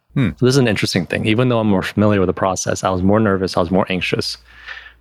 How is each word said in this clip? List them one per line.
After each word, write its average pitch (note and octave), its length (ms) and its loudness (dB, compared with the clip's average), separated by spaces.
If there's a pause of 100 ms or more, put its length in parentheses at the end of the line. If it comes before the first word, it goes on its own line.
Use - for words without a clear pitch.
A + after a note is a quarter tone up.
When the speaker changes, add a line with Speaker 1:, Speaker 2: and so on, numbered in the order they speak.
(140)
Speaker 1:
Hmm. A#2+ 160 0
Speaker 2:
So A#2+ 160 0
this B2+ 80 4
is C#3 40 4
an B2 80 4
interesting G2+ 400 -2
thing. G2+ 200 -4
Even A2+ 220 2
though A#2 120 0
I'm A2 80 0
more F#2 160 2
familiar G#2 340 2
with F#2 80 2
the F2+ 60 0
process, F#2 500 -2
I F#2+ 80 0
was F#2 120 -2
more G2+ 180 4
nervous, G2 360 0
I F#2+ 40 0
was E2+ 100 0
more F#2+ 180 2
anxious - 480 -4 (640)